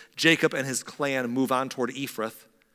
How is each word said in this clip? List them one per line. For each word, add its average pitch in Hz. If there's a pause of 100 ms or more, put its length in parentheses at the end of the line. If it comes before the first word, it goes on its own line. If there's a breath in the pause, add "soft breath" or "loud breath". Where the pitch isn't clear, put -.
(140 loud breath)
Jacob 160
and 139
his 131
clan 135
move 127
on 131
toward 123
Ephrath, 127 (280 soft breath)